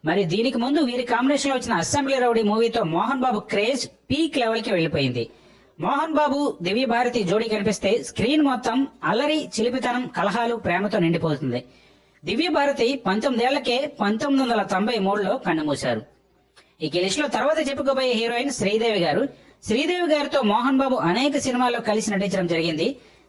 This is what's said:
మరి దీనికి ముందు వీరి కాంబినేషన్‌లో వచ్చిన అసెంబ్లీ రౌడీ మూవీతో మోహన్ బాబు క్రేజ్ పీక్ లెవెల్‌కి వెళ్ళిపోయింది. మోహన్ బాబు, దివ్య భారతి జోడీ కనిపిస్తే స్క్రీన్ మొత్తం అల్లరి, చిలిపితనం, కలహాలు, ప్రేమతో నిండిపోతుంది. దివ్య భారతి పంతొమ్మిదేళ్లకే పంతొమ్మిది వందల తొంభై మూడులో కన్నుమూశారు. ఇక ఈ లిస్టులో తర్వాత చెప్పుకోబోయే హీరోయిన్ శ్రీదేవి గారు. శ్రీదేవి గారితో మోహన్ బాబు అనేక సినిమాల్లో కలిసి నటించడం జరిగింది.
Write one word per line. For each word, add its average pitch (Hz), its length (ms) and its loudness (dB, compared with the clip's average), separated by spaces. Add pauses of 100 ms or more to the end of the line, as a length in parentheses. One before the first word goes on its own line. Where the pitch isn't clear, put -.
మరి 185 200 2
దీనికి 233 340 0
ముందు 277 220 0
వీరి 247 220 0
కాంబినేషన్‌లో 262 540 0
వచ్చిన 233 180 -2
అసెంబ్లీ 269 440 0
రౌడీ 233 240 2
మూవీతో 220 420 2
మోహన్ 226 360 0
బాబు 240 200 0
క్రేజ్ 220 480 -2 (220)
పీక్ 294 280 0
లెవెల్‌కి 226 340 0
వెళ్ళిపోయింది. 139 580 0 (500)
మోహన్ 285 320 0
బాబు, 285 500 2
దివ్య 208 220 0
భారతి 233 380 0
జోడీ 214 260 0
కనిపిస్తే 208 540 0
స్క్రీన్ 294 400 0
మొత్తం 254 440 2 (180)
అల్లరి, 285 440 0 (120)
చిలిపితనం, 247 460 -2
కలహాలు, 214 500 0
ప్రేమతో 196 420 -2
నిండిపోతుంది. 151 680 0 (600)
దివ్య 240 240 -2
భారతి 277 580 0
పంతొమ్మిదేళ్లకే 254 920 0
పంతొమ్మిది 247 480 0
వందల 220 140 2
తొంభై 208 360 -2
మూడులో 190 400 0
కన్నుమూశారు. 147 640 -2 (800)
ఇక 156 140 -4
ఈ 180 40 2
లిస్టులో 220 280 0
తర్వాత 277 400 0
చెప్పుకోబోయే 262 440 0
హీరోయిన్ 240 380 -2
శ్రీదేవి 214 500 0
గారు. 170 280 2 (360)
శ్రీదేవి 311 500 0
గారితో 285 280 0
మోహన్ 240 360 2
బాబు 262 160 2
అనేక 233 420 0
సినిమాల్లో 247 440 0
కలిసి 214 300 0
నటించడం 190 360 -2
జరిగింది. 165 500 -2 (320)